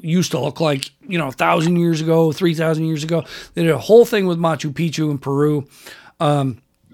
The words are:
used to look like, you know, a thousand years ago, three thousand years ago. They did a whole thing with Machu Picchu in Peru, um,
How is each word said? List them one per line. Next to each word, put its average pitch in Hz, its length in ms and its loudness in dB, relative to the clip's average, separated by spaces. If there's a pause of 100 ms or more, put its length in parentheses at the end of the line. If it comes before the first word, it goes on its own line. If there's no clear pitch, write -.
used 170 260 0
to 143 100 -2
look 139 200 -6
like, 147 320 -2 (160)
you 180 100 -4
know, 147 120 -4
a - 20 -6
thousand 170 460 2
years 170 220 0
ago, 160 320 2
three 170 220 0
thousand 160 320 -2
years 156 180 -4
ago. 160 220 -4 (300)
They 170 80 -2
did 165 80 4
a 139 80 -2
whole 226 260 8
thing 208 220 0
with 170 100 0
Machu 160 340 -2
Picchu 156 380 -2
in 143 80 -2
Peru, 143 500 0 (520)
um, 143 420 0 (320)